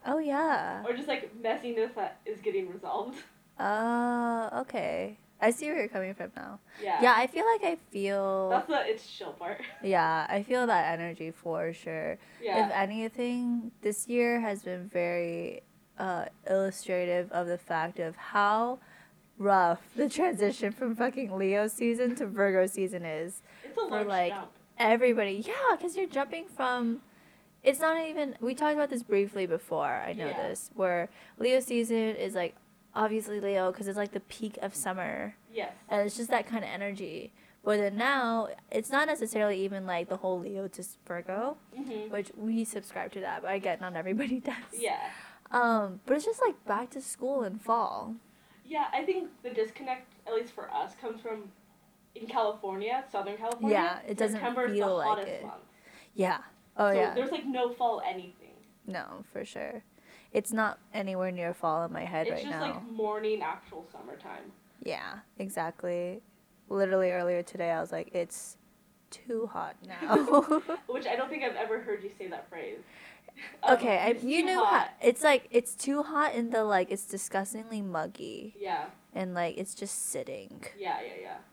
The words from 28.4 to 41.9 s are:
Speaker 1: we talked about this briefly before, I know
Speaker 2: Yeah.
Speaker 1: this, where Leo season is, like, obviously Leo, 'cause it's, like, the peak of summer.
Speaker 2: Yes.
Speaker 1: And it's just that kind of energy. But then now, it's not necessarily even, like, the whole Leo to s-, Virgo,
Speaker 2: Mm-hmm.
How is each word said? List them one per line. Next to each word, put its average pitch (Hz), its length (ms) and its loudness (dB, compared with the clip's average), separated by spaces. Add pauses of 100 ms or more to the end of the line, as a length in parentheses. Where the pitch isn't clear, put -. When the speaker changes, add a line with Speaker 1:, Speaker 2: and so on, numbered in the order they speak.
Speaker 1:
we 247 140 0
talked 302 200 2
about 285 160 2
this 240 120 -2
briefly 202 440 2
before, 160 400 0
I 123 260 -2
know 165 160 -4
Speaker 2:
Yeah. 165 200 -4
Speaker 1:
this, - 260 -8
where 175 340 2 (300)
Leo 254 220 4
season 226 560 0
is, 196 200 -4
like, 175 180 -2 (400)
obviously 214 460 0
Leo, 196 320 2
'cause 196 160 -6
it's, 196 80 -4
like, 208 160 -2
the 196 80 -4
peak - 400 -10
of 196 140 -6
summer. 190 600 -4 (180)
Speaker 2:
Yes. 226 200 -6 (160)
Speaker 1:
And 208 180 2
it's 208 100 -4
just 233 140 -4
that 226 160 2
kind 226 180 -4
of 98 60 -8
energy. 196 600 -8 (320)
But 208 140 4
then 202 180 2
now, 233 520 2 (220)
it's 220 200 -2
not 269 160 4
necessarily 214 540 0
even, 196 260 -4
like, 180 220 -2
the 185 100 -2
whole 185 220 0
Leo 196 280 -6
to 185 140 -12
s-, - 240 -12
Virgo, 196 500 -4 (220)
Speaker 2:
Mm-hmm. 220 340 -6